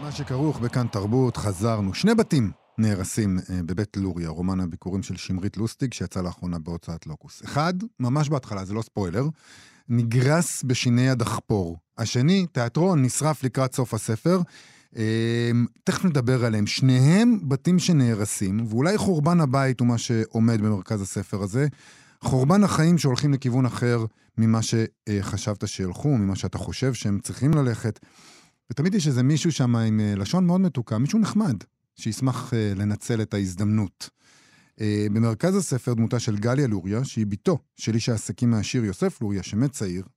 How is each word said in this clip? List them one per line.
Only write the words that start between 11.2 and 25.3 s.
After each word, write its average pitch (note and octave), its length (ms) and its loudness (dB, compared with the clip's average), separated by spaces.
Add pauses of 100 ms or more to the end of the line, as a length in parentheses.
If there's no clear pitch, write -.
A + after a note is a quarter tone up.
השני, D3+ 540 2
תיאטרון, D3+ 500 2
נשרף C#3+ 420 0
לקראת C3 300 0
סוף B2 200 -2
הספר. D#3+ 460 0 (560)
אה, A#2 540 0 (340)
תכף - 200 -2
נדבר C3 400 2
עליהם. G#2+ 220 0
שניהם D#3+ 840 4
בתים F3 300 2
שנהרסים, A2+ 880 0
ואולי C#3+ 300 0
חורבן F3 420 2
הבית C3+ 400 2
הוא A#2+ 80 4
מה A#2+ 100 2
שעומד A2+ 640 2
במרכז G#2 420 -2
הספר F#2+ 400 -6
הזה. A2 240 0 (540)
חורבן C#3 440 4
החיים E3 340 4
שהולכים C#3 340 2
לכיוון B2+ 340 0
אחר A#2+ 380 0 (340)
ממה A2+ 240 4
שחשבת G#2 1040 -2